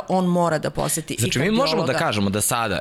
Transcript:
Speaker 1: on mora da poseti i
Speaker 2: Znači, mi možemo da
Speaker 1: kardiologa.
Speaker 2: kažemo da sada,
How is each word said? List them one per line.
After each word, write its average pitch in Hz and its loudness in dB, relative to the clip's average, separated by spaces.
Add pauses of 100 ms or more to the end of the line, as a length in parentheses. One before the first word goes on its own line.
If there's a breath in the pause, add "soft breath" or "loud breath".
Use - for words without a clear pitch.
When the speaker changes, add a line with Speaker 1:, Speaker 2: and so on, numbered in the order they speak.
Speaker 1:
on 185 2
mora 175 2
da 139 -4
poseti 147 -4
i - -4
Speaker 2:
Znači, 120 0
mi 180 0
možemo - 2
da 127 0
Speaker 1:
kardiologa. - -2
Speaker 2:
kažemo 107 0
da 101 0
sada, 113 0